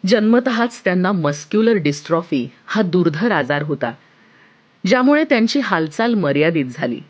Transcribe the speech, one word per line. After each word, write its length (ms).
जन्मतःच 760
त्यांना 280
मस्क्युलर 600
डिस्ट्रॉफी 720
हा 160
दुर्धर 480
आजार 320
होता, 300
ज्यामुळे 380
त्यांची 360
हालचाल 540
मर्यादित 560
झाली. 400